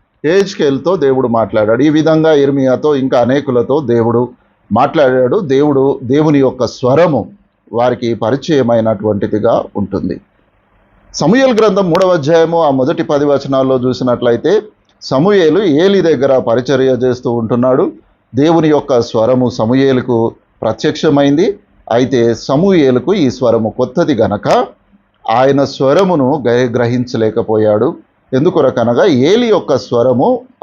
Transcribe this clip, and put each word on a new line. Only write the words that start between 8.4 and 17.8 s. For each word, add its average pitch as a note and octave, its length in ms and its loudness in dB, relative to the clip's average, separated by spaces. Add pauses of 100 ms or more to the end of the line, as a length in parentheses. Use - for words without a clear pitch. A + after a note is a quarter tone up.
ఉంటుంది. F#2+ 440 -6 (920)
సమూయేలు B3 380 2
గ్రంథం G3+ 380 0
మూడవ F#3 180 2
అధ్యాయము E3 560 2
ఆ D3 60 2
మొదటి C3+ 320 -2
పది D3+ 220 0
వచనాల్లో C3+ 520 0
చూసినట్లయితే, B2 880 -2 (400)
సమూయేలు E3+ 600 2
ఏలి F#3+ 380 2
దగ్గర C3+ 380 2
పరిచర్య B2+ 460 0
చేస్తూ B2+ 480 -2
ఉంటున్నాడు. B2 600 0 (420)